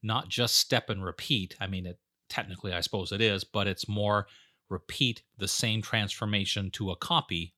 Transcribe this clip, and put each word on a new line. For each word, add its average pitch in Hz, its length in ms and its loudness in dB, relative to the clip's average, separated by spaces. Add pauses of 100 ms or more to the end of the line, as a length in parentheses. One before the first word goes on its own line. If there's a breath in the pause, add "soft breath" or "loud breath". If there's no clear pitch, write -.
not 110 260 -2
just 120 260 2
step - 340 4
and 104 140 -2
repeat. 92 560 -2
I 98 80 -4
mean, 92 200 -4
it, 87 120 -10 (300)
technically, 98 420 -6
I 87 100 -2
suppose 92 300 -2
it 101 80 -4
is, 104 240 4
but 101 240 0
it's - 220 -4
more 104 380 2 (420 loud breath)
repeat 117 540 -2 (120)
the 95 120 -4
same 110 340 2
transformation 104 880 0
to 98 200 -4
a 87 40 -4
copy 87 640 -2